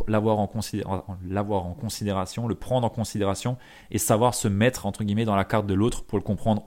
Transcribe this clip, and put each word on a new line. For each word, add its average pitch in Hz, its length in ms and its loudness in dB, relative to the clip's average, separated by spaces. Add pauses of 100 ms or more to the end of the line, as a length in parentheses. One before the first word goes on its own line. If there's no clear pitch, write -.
l'avoir 107 320 2
en 101 80 0
considé-, 101 380 -6 (400)
l'avoir 98 420 -2
en 90 80 -6
considération, 101 720 -4
le 104 80 -2
prendre 123 320 0
en 107 40 -2
considération 104 640 -2 (340)
et 107 80 -2
savoir 117 360 4
se - 120 -2
mettre, 104 400 2
entre 101 160 -4
guillemets, 104 220 2
dans 107 100 2
la 98 100 4
carte 104 220 0
de 98 80 0
l'autre 110 300 2
pour 104 140 -2
le 92 40 0
comprendre 104 440 0